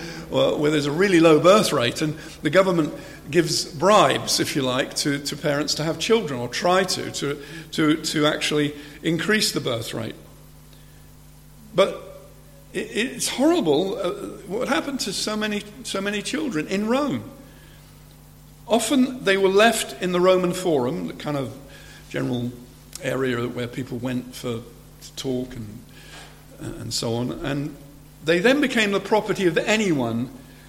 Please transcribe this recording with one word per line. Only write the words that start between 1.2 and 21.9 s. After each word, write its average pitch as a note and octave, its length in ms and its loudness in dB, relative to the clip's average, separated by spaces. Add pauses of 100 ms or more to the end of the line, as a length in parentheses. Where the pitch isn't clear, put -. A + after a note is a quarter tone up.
birth F#3 320 6
rate, A#2+ 300 0
and D#3 160 -2 (240)
the D#3 80 0
government F3 440 4 (360)
gives D#3 360 0
bribes, D3 720 4
if - 160 -2
you D3+ 60 0
like, B2+ 340 -2
to, C#3+ 240 -2
to - 160 -6
parents D3 400 -2
to D3+ 80 -4
have D#3+ 160 -2
children, E3+ 400 0
or A#2+ 80 -6
try F3+ 360 2
to, - 280 -4
to, C#3+ 300 -6 (300)
to, D#3 260 2
to D3+ 280 -2
actually D3 480 0 (300)
increase F#3+ 480 2
the D3+ 100 -4
birth A#2+ 320 -4
rate. A2+ 220 -8 (1600)
But - 560 0 (440)
it, F3 60 -4
it's - 500 -4
horrible, G3 640 2
uh, F3+ 160 -4 (360)
what G#3+ 200 -4
happened C#4 340 -2
to G3 120 -4
so G#3+ 240 -4
many, G#3+ 260 -2 (200)
so G3 180 -6
many G3+ 200 -4
children A3 460 -4
in G#3 200 -2
Rome. A#3 360 0 (1400)
Often B3+ 580 2
they F#3+ 120 4
were G3 120 4
left A3 520 4
in F3+ 100 0
the F3 100 2
Roman F3+ 320 6
Forum, E3 540 0
the - 60 -8
kind D3 240 -4
of B2 160 -4 (560)